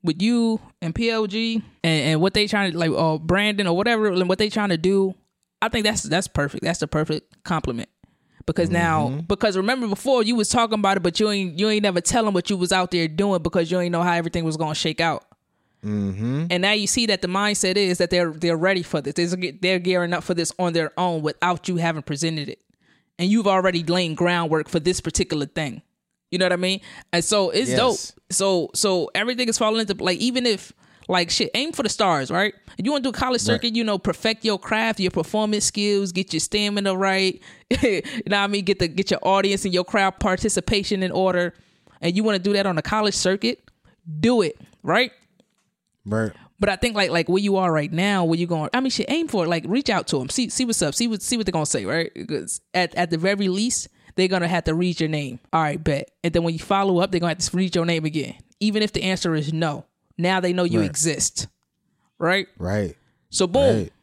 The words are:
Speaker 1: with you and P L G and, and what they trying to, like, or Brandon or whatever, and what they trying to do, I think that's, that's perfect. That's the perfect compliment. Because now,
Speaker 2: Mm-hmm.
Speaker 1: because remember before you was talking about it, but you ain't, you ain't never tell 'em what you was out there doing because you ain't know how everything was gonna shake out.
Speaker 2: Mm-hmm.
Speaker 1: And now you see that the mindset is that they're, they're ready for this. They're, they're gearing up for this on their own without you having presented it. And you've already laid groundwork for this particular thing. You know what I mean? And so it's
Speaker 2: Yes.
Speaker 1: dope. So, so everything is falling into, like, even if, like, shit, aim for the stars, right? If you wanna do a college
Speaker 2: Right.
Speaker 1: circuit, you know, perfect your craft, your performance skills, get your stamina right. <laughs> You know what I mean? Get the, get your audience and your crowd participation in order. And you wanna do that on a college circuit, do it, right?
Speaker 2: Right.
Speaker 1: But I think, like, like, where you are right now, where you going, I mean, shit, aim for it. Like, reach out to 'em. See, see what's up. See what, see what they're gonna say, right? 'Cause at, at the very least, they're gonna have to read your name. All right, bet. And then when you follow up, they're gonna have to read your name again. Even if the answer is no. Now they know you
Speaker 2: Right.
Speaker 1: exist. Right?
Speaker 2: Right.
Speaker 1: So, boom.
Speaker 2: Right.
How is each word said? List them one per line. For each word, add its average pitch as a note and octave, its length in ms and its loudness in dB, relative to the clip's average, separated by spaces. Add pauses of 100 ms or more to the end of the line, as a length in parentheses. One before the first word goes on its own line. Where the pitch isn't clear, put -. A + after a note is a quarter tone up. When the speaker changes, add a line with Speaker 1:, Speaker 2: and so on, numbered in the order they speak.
Speaker 1:
with E3 180 -2
you A3+ 400 2 (220)
and E3 120 -4
P A#3 160 0
L A3 160 0
G A3+ 360 -2 (200)
and, D#3+ 200 2
and D#3 180 2
what F#3+ 140 2
they G#3 120 2
trying G3+ 260 0
to, E3 60 -4
like, E3 120 2
or D#3 280 2
Brandon G3 480 0
or E3+ 80 2
whatever, G#3+ 340 2
and F3+ 200 2
what F#3 100 2
they G#3 120 2
trying G#3 180 0
to F3 80 2
do, F#3+ 380 2 (480)
I A3 80 0
think A3 140 0
that's, G#3+ 180 0
that's F3 260 0
perfect. - 360 -4
That's E3+ 160 -2
the D3+ 60 -2
perfect D#3 580 -4
compliment. C3+ 440 -4 (560)
Because E3 240 0
now, E3 400 2
Speaker 2:
Mm-hmm. C#3 120 -4
Speaker 1:
because F#3+ 360 0
remember A3+ 320 0
before A#3+ 340 2
you A#3 140 2
was G#3 140 0
talking A3+ 280 2
about G3 200 2
it, F3 40 -2
but E3+ 160 0
you G#3+ 120 2
ain't, F#3 280 -4
you G#3+ 120 2
ain't G#3+ 120 2
never F3+ 200 2
tell A3+ 260 2
'em G3 60 0
what F3+ 160 0
you G3 80 0
was F3+ 140 0
out F#3 180 0
there E3 180 0
doing F3+ 340 0
because E3 280 0
you F3+ 100 2
ain't F3 100 -2
know E3+ 120 0
how F3 100 2
everything E3+ 320 -2
was D#3 140 -2
gonna D#3 160 -4
shake D#3 260 -4
out. D#3+ 240 0 (580)
Speaker 2:
Mm-hmm. G#2 680 -2
Speaker 1:
And F3 100 0
now G3 120 2
you G#3 140 0
see A#3 200 0
that G3+ 160 0
the F3+ 60 -2
mindset G3+ 480 0
is F#3 220 2
that F3 120 2
they're, F3 220 2
they're E3 240 0
ready F3+ 260 2
for - 180 -2
this. C#3 140 -8
They're, F3+ 380 -2 (100)
they're F#3 160 2
gearing F3 340 0
up F3 120 -2
for F3+ 100 -2
this E3+ 240 -2
on F3 160 0
their D#3+ 260 0
own E3+ 220 0
without E3+ 460 -2
you F3 80 0
having E3 260 -2
presented D#3 480 -4
it. - 100 -14 (580)
And F3+ 120 2
you've G#3+ 160 4
already F#3 360 2
laid E3 320 0
groundwork E3 540 0
for E3+ 100 -2
this E3+ 220 0
particular D#3 460 -2
thing. D#3 340 -8 (560)
You - 40 0
know F#3 40 4
what F3+ 80 2
I F3+ 40 2
mean? F#3 240 -2 (340)
And E3+ 100 0
so G3+ 240 2
it's F3 220 0
Speaker 2:
Yes. B2+ 80 2
Speaker 1:
dope. - 520 -2
So, F#3 440 0
so F#3 400 0
everything A#3 340 0
is A3+ 80 0
falling A3 240 2
into, G3+ 140 -2 (100)
like, F3+ 140 0
even B3 260 0
if, G#3+ 260 0 (380)
like, F3+ 220 0
shit, - 240 0
aim C#4+ 180 -2
for C#4+ 100 -4
the G#3+ 60 0
stars, D#3+ 420 0
right? F#3+ 220 0 (240)
If F#3+ 80 -6
you B3+ 80 0
wanna C#4 120 -2
do C4+ 40 0
a A#3 40 -2
college B3+ 280 -2
Speaker 2:
Right. G3+ 60 -2
Speaker 1:
circuit, A#3 280 0
you A#3 80 0
know, G#3+ 140 0
perfect G#3+ 480 -4
your G#3 140 0
craft, A3 420 -2
your F3+ 120 0
performance G#3 520 0
skills, G3+ 480 0
get F3+ 220 -4
your D#3 60 0
stamina G3+ 540 0
right. F#3+ 460 0 (300)
<laughs> B3+ 120 0
You F#3+ 200 2 (240)
know G3+ 100 0
what G3+ 80 2
I - 40 0
mean? G3+ 180 -2
Get G3 140 0
the, F3 80 0
get F#3 220 -2
your F#3+ 120 0
audience G3 420 2
and F#3+ 80 -2
your F3 120 2
crowd G3 360 0
participation G3 840 0
in F3+ 80 -2
order. F3+ 440 0 (480)
And E3+ 120 0
you G#3+ 80 2
wanna G#3+ 160 2
do G3 140 0
that G3 140 2
on F3 100 0
a D#3 60 0
college G#3+ 320 0
circuit, G3+ 480 0 (580)
do A3+ 220 6
it, D#3 160 -2 (240)
right? A3 280 2 (920)
Speaker 2:
Right. G#2+ 280 -2 (260)
Speaker 1:
But F#3+ 100 0
I B2+ 80 0
think, A#3 200 -2
like, F#3+ 140 2
like, E3 200 0
where F#3 120 4
you G3 140 2
are F#3 160 2
right D3+ 200 0
now, F#3+ 340 2
where E3 120 2
you F3 80 0
going, D#3+ 280 -2
I B3+ 60 2
mean, C4 100 0
shit, - 180 -2
aim D#4+ 200 0
for F#3 180 0
it. - 20 0
Like, E3+ 180 0
reach B3+ 220 0
out F#3+ 200 0
to C#3 120 0
'em. B2+ 80 -8
See, - 220 -2
see B3+ 160 0
what's A3+ 160 2
up. D3 120 0
See A#3 140 0
what, G#3+ 140 -4
see A#3+ 160 -2
what A3 80 -2
they're F#3 60 -2
gonna D#3 120 0
say, A2 220 -2
right? D#3+ 240 -2 (180)
'Cause A#2+ 320 -6 (140)
at, F3+ 200 0
at F3 160 0
the E3+ 80 0
very G3 300 2
least, G#3 400 -2 (260)
they're F#3 140 4
gonna F3+ 200 0
have E3+ 160 0
to D#3+ 100 0
read F3 240 0
your D#3 120 0
name. C#3+ 280 -4 (140)
All E3 80 2
right, D3+ 220 -2
bet. D3 280 -2 (140)
And E3+ 80 0
then E3+ 100 2
when E3 120 0
you D#3+ 60 -6
follow G3 400 2
up, G3 100 0
they're F3 100 0
gonna E3+ 120 0
have E3 180 -4
to - 60 -8
read F#3 200 0
your E3 80 2
name E3 220 0
again. D3+ 280 -4 (260)
Even G#3+ 220 0
if G#3 120 0
the - 80 -2
answer F3+ 320 0
is D3+ 180 -2
no. D#3+ 320 -2 (320)
Now F#3 240 2
they F3+ 140 0
know F3+ 100 2
you E3+ 160 2
Speaker 2:
Right. D#3 80 0
Speaker 1:
exist. - 600 -2 (720)
Right? F#3 280 0 (100)
Speaker 2:
Right. F3 400 -2 (320)
Speaker 1:
So, - 180 0
boom. B3+ 300 4
Speaker 2:
Right. F#2 160 -4 (100)